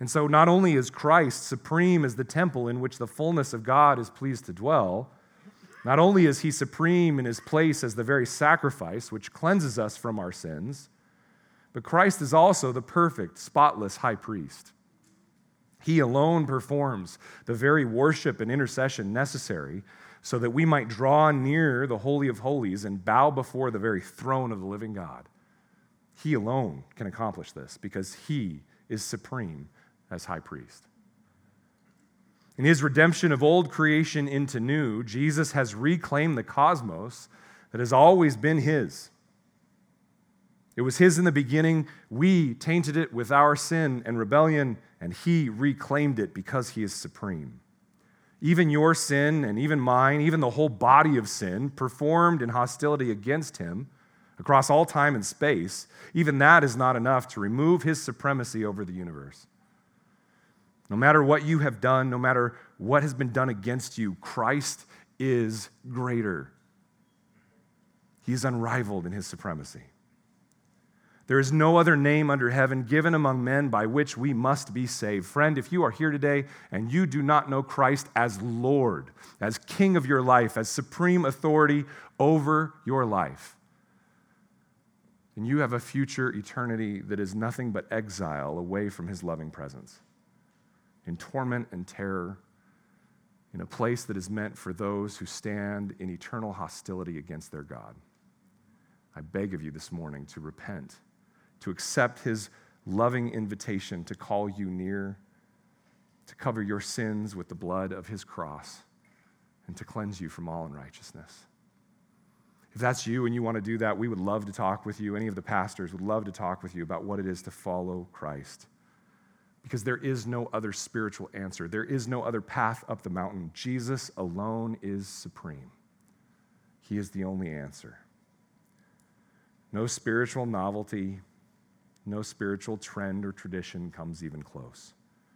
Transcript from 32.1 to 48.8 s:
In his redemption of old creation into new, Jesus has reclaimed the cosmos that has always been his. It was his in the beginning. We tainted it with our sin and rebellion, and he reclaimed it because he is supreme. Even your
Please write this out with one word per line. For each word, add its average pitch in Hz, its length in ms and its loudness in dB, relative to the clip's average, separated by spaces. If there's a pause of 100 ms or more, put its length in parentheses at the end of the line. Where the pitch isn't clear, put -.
In 127 80 -2
his 147 180 6
redemption 156 480 4
of 135 120 2
old 160 280 6
creation 151 560 0
into 139 320 -2
new, 123 460 -2
Jesus 143 480 -2
has 123 220 0
reclaimed 151 640 0
the 113 60 -4
cosmos 120 840 -2 (420)
that 113 80 -8
has 120 140 -2
always 151 440 8
been 151 220 2
his. 135 520 0 (1600)
It - 60 -4
was 127 180 -2
his 180 200 8
in 180 80 4
the 165 60 4
beginning. 151 540 2 (240)
We 156 440 4
tainted 151 420 -2
it 165 160 -2
with 117 180 -4
our 143 240 8
sin 143 500 0
and 117 140 -2
rebellion, 139 600 4 (220)
and 87 120 -6
he 165 360 2
reclaimed 139 720 0
it - 160 -2
because 120 360 -6
he 113 120 -6
is 98 100 -4
supreme. 73 680 -10 (800)
Even 165 300 4
your 151 240 6